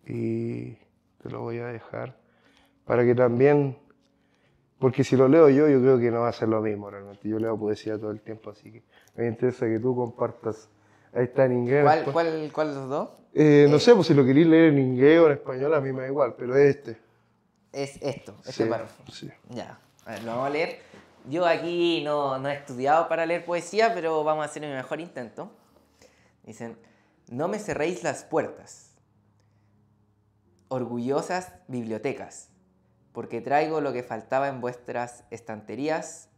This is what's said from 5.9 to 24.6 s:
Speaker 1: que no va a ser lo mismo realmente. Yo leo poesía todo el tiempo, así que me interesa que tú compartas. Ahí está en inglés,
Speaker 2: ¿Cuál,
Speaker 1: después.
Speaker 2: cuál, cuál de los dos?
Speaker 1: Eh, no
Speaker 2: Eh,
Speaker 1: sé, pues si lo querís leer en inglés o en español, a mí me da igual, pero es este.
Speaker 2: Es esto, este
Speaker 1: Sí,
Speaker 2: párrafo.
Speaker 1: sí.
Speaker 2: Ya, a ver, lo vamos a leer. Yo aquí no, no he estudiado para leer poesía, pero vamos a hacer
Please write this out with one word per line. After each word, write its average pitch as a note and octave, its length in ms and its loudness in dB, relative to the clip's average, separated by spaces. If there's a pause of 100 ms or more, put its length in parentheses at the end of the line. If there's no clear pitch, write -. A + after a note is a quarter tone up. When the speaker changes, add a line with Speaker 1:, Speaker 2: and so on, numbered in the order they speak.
Speaker 1:
que A#2 100 2
no A#2 120 -2
va A#2+ 80 0
a A2 40 -6
ser A2 160 -4
lo A2 120 -2
mismo G#2 280 -6
realmente. G2+ 400 -14
Yo G#2+ 100 -4
leo A2+ 180 -4
poesía G#2+ 400 -6
todo G#2+ 140 -8
el A2 100 -12
tiempo, G#2+ 280 -16
así G#2 220 -20
que A2+ 120 -20 (320)
me A#2+ 120 -4
interesa A#2+ 400 -4
que A2 120 -2
tú B2 160 -2
compartas. A#2 760 -6 (440)
Ahí B2 120 0
está C3 200 2
en B2+ 80 0
inglés, B2 300 0
Speaker 2:
¿Cuál, D3+ 220 6
Speaker 1:
después. C#3 80 -4
Speaker 2:
cuál, D#3+ 400 -4
cuál D#3 160 -4
de C#3 60 -8
los C3+ 140 -10
dos? E3 200 -6 (240)
Speaker 1:
Eh, D3 360 8
no D3 80 6
Speaker 2:
Eh, - 20 4
Speaker 1:
sé, A#3+ 160 8
pues F3+ 120 2
si E3 60 4
lo C#3 120 6
querís C#3+ 220 6
leer D#3+ 260 8
en C#3 60 4
inglés C3 400 6
o E3 80 8
en C#3+ 60 4
español, C#3 420 -4
a C#3+ 60 0
mí C3+ 120 -8
me C3 80 -8
da C3 60 -8
igual, C#3 300 -2
pero B2+ 180 -6
es C#3 200 6
este. A2+ 220 -16 (720)
Speaker 2:
Es C#3 300 -10
esto, B2 380 -8
este B2 240 -6
Speaker 1:
Sí, - 60 2
Speaker 2:
párrafo. - 420 -8
Speaker 1:
sí. - 180 -18 (200)
Speaker 2:
Ya, A#2+ 300 -14 (260)
a A2+ 60 -16
ver, G#2 120 -12
lo A2+ 80 -10
vamos B2+ 160 -6
a - 20 -4
leer. D#3+ 300 -6 (500)
Yo F3 160 -2
aquí E3 580 0
no, C#3+ 360 -2
no C3+ 100 -6
he C#3+ 40 -4
estudiado C#3 540 -2
para E3 200 -2
leer E3+ 180 -4
poesía, F3 480 -2
pero D#3+ 300 -2
vamos D#3 200 0
a - 20 -4
hacer D3 180 -12